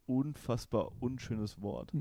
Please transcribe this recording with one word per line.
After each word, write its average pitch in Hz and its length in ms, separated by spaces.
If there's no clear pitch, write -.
unfassbar 127 920
unschönes 120 600
Wort. 98 400